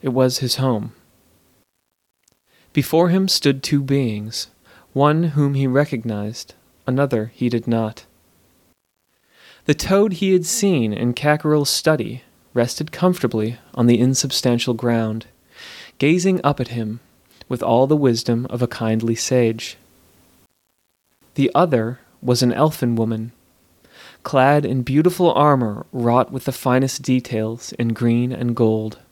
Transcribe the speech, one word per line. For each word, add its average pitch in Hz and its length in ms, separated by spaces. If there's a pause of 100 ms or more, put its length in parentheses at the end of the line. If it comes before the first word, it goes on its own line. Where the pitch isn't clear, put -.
It 139 80
was 127 280
his 127 180
home. 110 360 (1800)
Before 165 340
him 190 180
stood 139 360
two 143 200
beings, 117 680 (440)
one 147 320 (100)
whom 143 200
he 135 120
recognized, 120 880 (320)
another 127 480
he 123 140
did 117 180
not. 113 380 (1600)
The 151 100
toad 196 400
he 190 180
had 180 140
seen 143 460
in 120 220
Kakarul's 151 560
study 123 520 (320)
rested 123 380
comfortably 120 640 (180)
on 120 120
the 120 120
insubstantial 127 760
ground, 113 520 (720)
gazing 180 460
up 127 160
at 127 80
him 117 320 (480)
with 123 140
all 120 260
the 151 80
wisdom 120 540
of 120 120
a 120 60
kindly 113 480
sage. 113 600 (1600)
The - 200
other 123 460 (220)
was 123 200
an 123 100
elfin 127 440
woman, 113 360 (920)
clad 143 420
in 127 180
beautiful 165 500
armor 127 600
wrought 120 400
with 127 120
the 131 80
finest 131 500
details 120 720
in 117 160
green 120 440
and 120 240
gold. 110 420 (140)